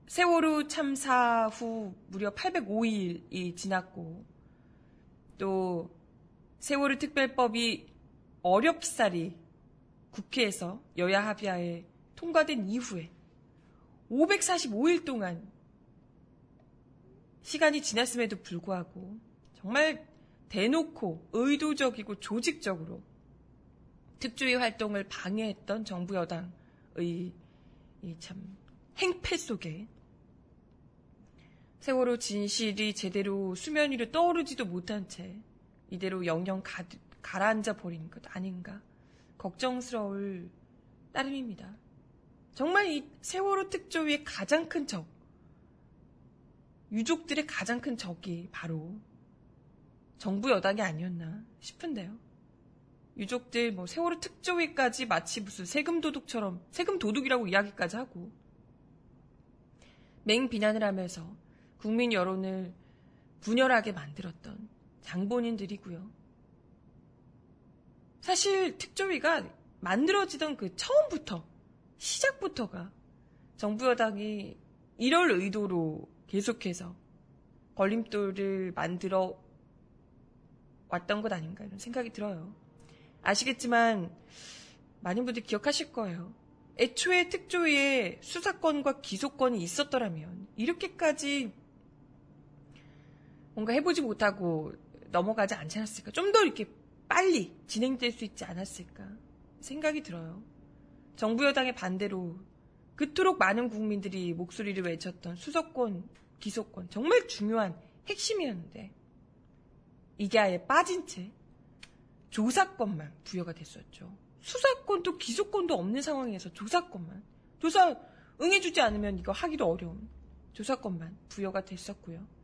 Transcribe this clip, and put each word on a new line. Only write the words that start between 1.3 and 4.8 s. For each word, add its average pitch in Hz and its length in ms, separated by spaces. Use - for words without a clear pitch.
후 220 460
무려 196 240
팔백오 226 540
일이 185 720
지났고, 180 680